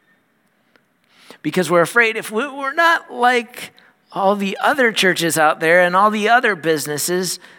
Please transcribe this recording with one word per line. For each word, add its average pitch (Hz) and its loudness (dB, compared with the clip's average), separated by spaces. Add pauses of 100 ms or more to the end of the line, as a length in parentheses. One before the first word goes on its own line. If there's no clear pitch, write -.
(1400)
Because 156 -4
we're 175 4
afraid 220 0
if 202 -10
we, 226 -4
we're 269 -10
not 330 0
like 247 -2 (400)
all 196 0
the 196 -4
other 247 2
churches 165 0
out 156 2
there 165 4
and 180 0
all 202 4
the 208 -2
other 233 2
businesses, 160 -4 (200)